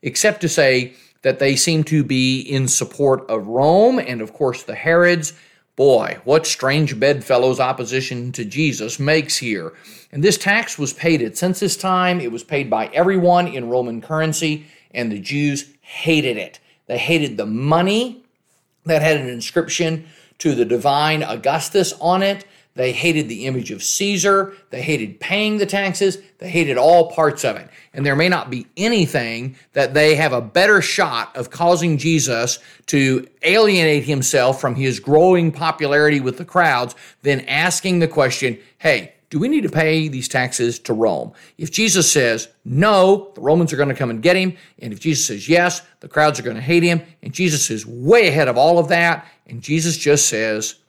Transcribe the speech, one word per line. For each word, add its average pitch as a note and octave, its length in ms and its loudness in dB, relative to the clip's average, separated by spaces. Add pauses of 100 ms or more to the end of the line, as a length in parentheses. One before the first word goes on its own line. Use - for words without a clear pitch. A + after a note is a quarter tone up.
except G#3 380 0
to E3+ 80 -2
say B2+ 460 2 (280)
that C3 180 0
they C3+ 160 2
seem D#3 300 0
to D3+ 180 0
be C3 380 0
in C3 260 -2
support C3 600 0
of A2 180 -4
Rome, F3 500 4
and B2 240 -6
of A2 120 -10
course C3 300 -4
the C3 120 -12
Herods. E3+ 580 2 (420)
Boy, C3 500 4
what D#3 200 2
strange C3+ 540 -2
bedfellows B2+ 600 0
opposition B2+ 760 -4
to A#2 120 -8
Jesus A2+ 540 -4
makes D3 380 0
here. G2+ 360 -6 (380)
And C#3+ 120 -4
this G3+ 140 4
tax G#3+ 400 -2
was C#3 160 -6
paid E3 300 0
at A2 120 -6
census F#3 400 -2
time. F3+ 440 0
It B2 120 -6
was A#2 120 -10
paid C#3 260 -4
by A2 240 -2
everyone F3 540 2
in C3 220 -8
Roman B2 300 -2
currency, D#3 680 -4 (240)
and A#2+ 200 -4
the G#2 60 -6
Jews C#3 480 -4 (160)
hated C#3+ 560 -2
it. F#2 220 -12 (260)
They A#2+ 140 -6
hated C#3+ 380 -2
the G#2 100 -4
money F3 760 -2 (640)
that D#3+ 160 0
had D#3 160 2
an C3 120 -6
inscription D#3+ 760 -4 (320)
to D3+ 160 0
the A#2+ 120 0
divine C#3+ 580 0
Augustus C3+ 760 -2
on F3+ 220 2
it. G3 240 -2 (300)
They B2+ 160 -2
hated D3+ 380 0
the A2+ 160 -10
image C3 240 -6
of G2+ 140 -10
Caesar. G3 720 0 (180)
They B2 100 -10
hated A#2+ 380 -4
paying G#3+ 380 -2
the G3 100 -2
taxes. G3 500 -2 (220)
They F3+ 100 -14
hated D#3+ 260 0
all E3 360 4
parts D3 320 -2
of A2+ 120 -2
it. - 140 -18 (240)
And C3+ 100 -6
there C#3+ 120 0
may E3 140 2
not C3+ 200 -2
be B2 160 -8 (100)
anything C3+ 800 -2 (180)
that C3+ 200 0
they D3+ 220 6
have C#3+ 180 0
a A#2+ 80 -2
better F3+ 400 4
shot C3+ 560 -2
of A#2+ 140 -8
causing E3+ 480 2
Jesus B2+ 580 0 (300)
to C3+ 400 0 (160)
alienate E3+ 600 4
himself C3 540 0
from B2+ 140 -2
his C3 260 -2
growing E3 520 4
popularity D3+ 680 0
with B2+ 180 -4
the E3+ 80 -12
crowds C3+ 500 0 (260)
than C#3 200 0
asking F3 580 -2
the E3 80 2
question, B2+ 500 0 (220)
"Hey, A#2 340 0 (160)
do - 80 -4
we G#3+ 120 0
need D4+ 140 2
to E3+ 60 -2
pay D#3 380 0
these C3 200 -8
taxes B2 520 -2
to - 140 -4
Rome?" F2+ 380 0 (280)
If D#3+ 100 -8
Jesus G3+ 420 0
says, A#2+ 360 0 (180)
"No," F#3+ 720 4
the - 60 -16
Romans D#3+ 300 2
are C#3 60 -6
gonna C#3 160 0
come B2+ 160 -4
and A2+ 140 -8
get F3 120 4
him. F#3 180 0 (260)
And A#2 120 -12
if G2 80 -12
Jesus D#3 280 -2
says, G#2 200 -8
"Yes," F3 360 2 (160)
the - 80 -20
crowds D3+ 320 2
are A#2+ 40 -12
gonna A#2 160 -8
hate E3 220 2
him. E3+ 220 2 (180)
And C3 120 -14
Jesus D#3+ 360 0
is A2 160 -6
way D3+ 440 4
ahead C#3+ 180 2
of A#2+ 100 0
all E3 220 6
of D3+ 80 0
that. E3+ 400 0 (180)
And A#2 160 -14
Jesus D#3+ 360 -2
just C#3+ 300 2
says A2 480 -4 (140)